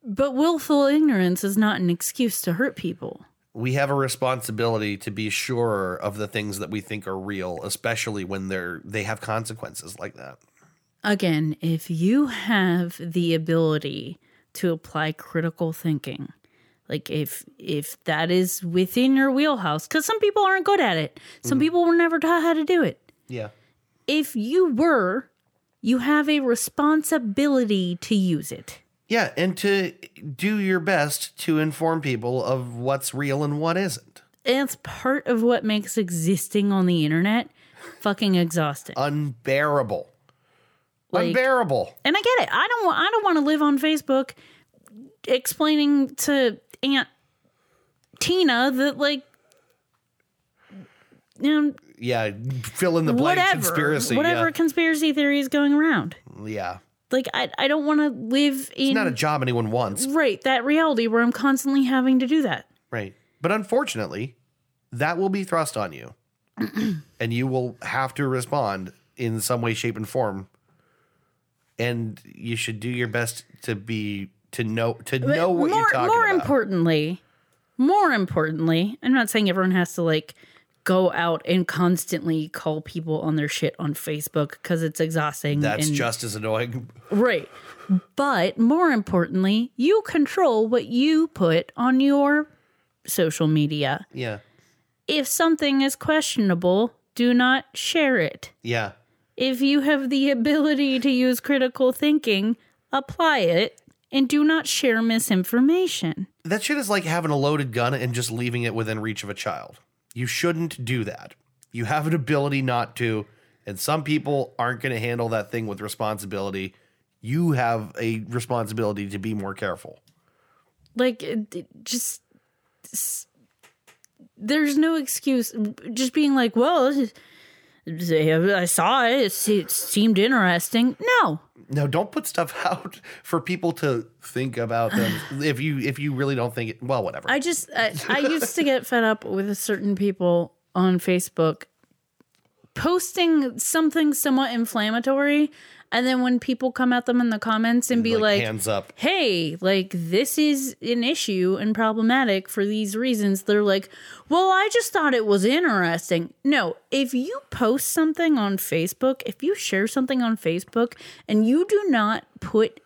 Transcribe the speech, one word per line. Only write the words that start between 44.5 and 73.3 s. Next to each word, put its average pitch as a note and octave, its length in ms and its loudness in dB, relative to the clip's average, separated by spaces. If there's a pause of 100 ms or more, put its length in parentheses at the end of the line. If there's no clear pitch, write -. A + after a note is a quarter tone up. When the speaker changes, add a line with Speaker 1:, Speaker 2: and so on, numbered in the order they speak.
Speaker 1:
explaining C#4+ 880 2
to C4 420 0 (240)
Aunt C4+ 280 0 (1120)
Tina C#4+ 520 2
that, C4+ 240 0
like, C#4+ 260 -2 (2250)
you D4+ 220 2
know, D4 120 2 (240)
Speaker 2:
Yeah, A#2 340 -2 (320)
fill E3+ 340 0
in D#3+ 80 2
the G3 80 2
blank D#4 260 4
Speaker 1:
whatever, F#4+ 120 4 (100)
Speaker 2:
conspiracy, D#3 540 0
Speaker 1:
whatever E4+ 300 2
Speaker 2:
yeah. E4 60 0
Speaker 1:
conspiracy D#4+ 600 0
theory C#4+ 300 2
is C4+ 80 -4
going C#4+ 240 2
around. D4 420 2 (300)
Speaker 2:
Yeah. F#2+ 320 -6 (340)
Speaker 1:
Like, B3+ 220 0
I, - 240 -2
I C4+ 100 0
don't D4 180 0
wanna D4+ 220 2
live C4 680 0
in C4+ 120 0
Speaker 2:
It's C4+ 80 2
not A3 120 2
a - 40 0
job D3+ 300 0
anyone A#2+ 280 0
wants. A#2 380 -2
Speaker 1:
Right, C#4 360 0
that C4 200 0
reality C#4+ 440 2
where A3+ 140 2
I'm A#3+ 120 2
constantly C4+ 500 2
having C4 360 2
to C4 80 0
do D#4 160 2
that. F3 240 -4 (220)
Speaker 2:
Right. G#2 240 -6 (280)
But E3+ 100 0
unfortunately, C#3+ 840 -2 (560)
that D3+ 240 -2
will F#3+ 120 0
be G3 140 -2
thrust E3 320 -2
on G2 180 -4
you. A#1+ 200 -16 (440)
<clears throat> G#3+ 440 -4 (180)
And A#2 140 -4
you B2 140 0
will B2+ 360 -4
have C3 320 -4
to C#3+ 120 -2
respond B2 640 -2 (240)
in A2+ 240 -4
some A#2+ 200 -2
way, A#2 140 0
shape, A2+ 220 -4
and A2 120 -8
form. G2 380 -4 (1300)
And A#2 480 -4
you A#2 300 -8
should A2+ 240 -6
do A#2 100 -6
your B2 180 -2
best A#2 380 -4 (180)